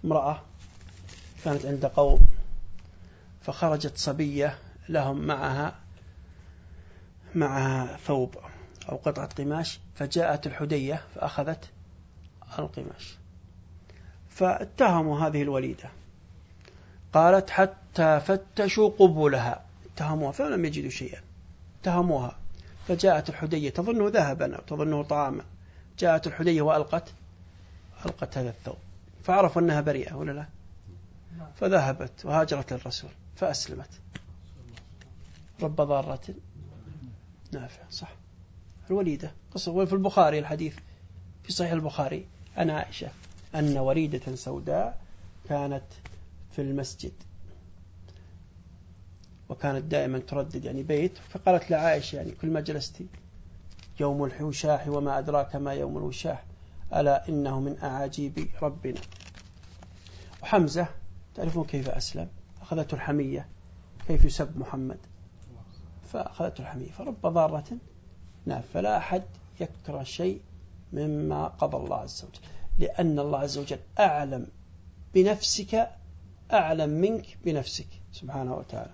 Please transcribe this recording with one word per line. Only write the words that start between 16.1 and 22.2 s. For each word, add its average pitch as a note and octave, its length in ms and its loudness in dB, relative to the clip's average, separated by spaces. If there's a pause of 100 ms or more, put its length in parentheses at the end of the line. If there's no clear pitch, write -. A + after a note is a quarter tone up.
قالت: F3+ 380 8
"حتى E3 680 4
فتشوا G3 680 2
قبولها"، D3+ 760 6 (300)
اتهموها D3+ 380 -2
فلم B3+ 320 0
يجدوا D3 260 -4
شيئا، - 300 -10 (600)
اتهموها، F3 560 2 (520)